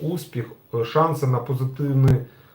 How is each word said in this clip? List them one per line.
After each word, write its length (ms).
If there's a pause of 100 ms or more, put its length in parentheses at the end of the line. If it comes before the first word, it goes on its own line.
успіх, 500 (220)
е, 120
шанси 420
на 100
позитивне, 880 (300)